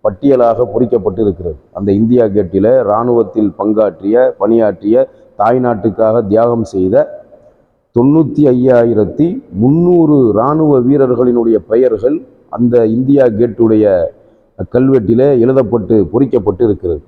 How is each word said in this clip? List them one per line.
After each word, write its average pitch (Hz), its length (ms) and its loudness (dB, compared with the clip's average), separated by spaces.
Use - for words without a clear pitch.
பட்டியலாக 120 600 0
பொறிக்கப்பட்டு 107 560 -2
இருக்கிறது. 87 360 -4
அந்த 101 200 -6
இந்தியா 113 340 2
கேட்டில 98 420 -2
இராணுவத்தில் 110 800 -2
பங்காற்றிய, 104 680 0
பணியாற்றிய, 110 680 0
தாய் 117 240 0
நாட்டுக்காக 113 680 -2
தியாகம் 113 480 0
செய்த 98 320 0
தொண்ணூத்தி 143 520 2
ஐயாயிரத்தி 123 840 0
முந்நூறு 151 680 2
இராணுவ 139 520 0
வீரர்களினுடைய 123 840 0
பெயர்கள் 123 520 0
அந்த 120 360 0
இந்தியா 127 400 0
கேட்டுடைய 110 600 0
கல்வெட்டிலே 127 680 2
எழுதப்பட்டு 113 640 0
பொறிக்கப்பட்டு 110 580 -2
இருக்கிறது. 90 440 -4